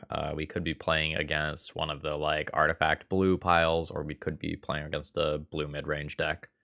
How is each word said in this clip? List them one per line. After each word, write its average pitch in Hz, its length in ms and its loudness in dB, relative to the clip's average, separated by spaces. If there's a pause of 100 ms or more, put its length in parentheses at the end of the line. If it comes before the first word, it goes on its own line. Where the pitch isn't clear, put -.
(100)
Uh, 76 240 -4
we 78 100 -4
could 87 180 -4
be 82 120 -2
playing 78 400 2
against 76 600 -2
one 80 140 -2
of 73 140 -6
the, 76 160 -2
like, 76 340 0
artifact 78 560 2
blue 95 300 4
piles, 82 520 4
or 76 120 -4
we 76 120 -8
could 78 240 -6
be 80 180 -4
playing - 280 -6
against 76 300 -6
the 76 360 0
blue 76 180 -2
mid-range 73 500 -4
deck. 78 320 -2 (140)